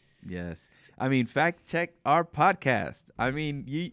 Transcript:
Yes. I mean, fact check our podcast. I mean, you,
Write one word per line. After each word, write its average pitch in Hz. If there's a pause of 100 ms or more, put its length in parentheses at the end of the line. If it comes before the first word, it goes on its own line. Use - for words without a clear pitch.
(260)
Yes. 87 (280)
I 131
mean, 127
fact 165
check 170 (120)
our 160
podcast. 143 (140)
I 123
mean, 143
you, 160